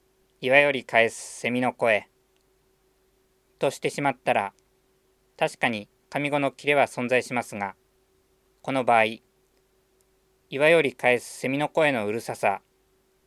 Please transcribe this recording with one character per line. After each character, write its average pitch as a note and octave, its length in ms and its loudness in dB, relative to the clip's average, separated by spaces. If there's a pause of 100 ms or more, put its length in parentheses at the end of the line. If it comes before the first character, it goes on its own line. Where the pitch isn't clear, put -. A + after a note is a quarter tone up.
(420)
岩 C3 180 4
よ C#3+ 140 4
り A#2+ 100 -6
返 A2+ 260 2
す - 300 -14
蝉 B2 220 -2
の B2 120 0
声」 G#2+ 360 0 (1500)
と C#3+ 120 -2
し - 80 -16
て D3 100 -4
し D3+ 120 -8
ま C#3+ 80 0
っ B2+ 80 -6
た C3 160 -2
ら、 G2+ 200 -2 (840)
確 D#3 200 -4
か C3+ 120 -2
に G#2 200 -8 (200)
上 C#3+ 200 -4
五 C#3+ 100 -2
の C3+ 120 -2
切 - 160 -8
れ D3 80 4
は C3 120 4
存 B2 200 -6
在 B2 160 0
し - 100 -10
ま A#2 100 -4
す - 120 -14
が、 G2 220 -8 (840)
こ C3+ 120 -8
の C3 100 -2
場 A#2 160 4
合、 A2 60 6 (1400)
「岩 C#3+ 200 2
よ E3 120 6
り C3+ 120 -2
返 B2 260 2
す - 200 -16
蝉 C3 180 -4
の D3 120 -2
声 D3+ 240 2
の G#2+ 140 -2
う G#2 40 -4
る A2+ 80 -4
さ A#2 160 -10
さ」 G2 260 -2 (640)